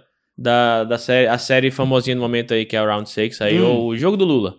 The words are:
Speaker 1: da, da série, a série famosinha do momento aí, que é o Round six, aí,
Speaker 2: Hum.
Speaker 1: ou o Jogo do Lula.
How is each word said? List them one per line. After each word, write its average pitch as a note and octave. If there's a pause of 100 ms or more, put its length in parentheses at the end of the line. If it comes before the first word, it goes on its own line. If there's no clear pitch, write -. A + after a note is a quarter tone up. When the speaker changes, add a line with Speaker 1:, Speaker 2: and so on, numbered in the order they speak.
(360)
Speaker 1:
da, A#2+
da A#2
série, B2+
a A#2
série C3
famosinha C3
do B2
momento A#2+
aí, A2
que A2+
é G#2+
o G#2+
Round G#2
six, G#2+
aí, A2
Speaker 2:
Hum. -
Speaker 1:
ou A#2+
o A2+
Jogo F#3
do F#3+
Lula. A#2+